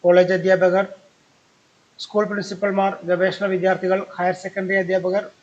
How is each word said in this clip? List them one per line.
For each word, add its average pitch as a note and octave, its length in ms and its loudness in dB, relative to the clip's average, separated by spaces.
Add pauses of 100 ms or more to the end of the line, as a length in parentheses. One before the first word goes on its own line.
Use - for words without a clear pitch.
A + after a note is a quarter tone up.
കോളേജ് F3+ 340 6
അധ്യാപകർ, F#3 480 2 (1160)
സ്കൂൾ G#3 280 -2
പ്രിൻസിപ്പൽമാർ, G3 600 -2 (180)
ഗവേഷണ F#3 440 0
വിദ്യാർത്ഥികൾ, F#3 460 0 (160)
ഹയർ F3+ 280 -2
സെക്കൻഡറി F#3+ 400 -4
അധ്യാപകർ F#3 400 -2 (200)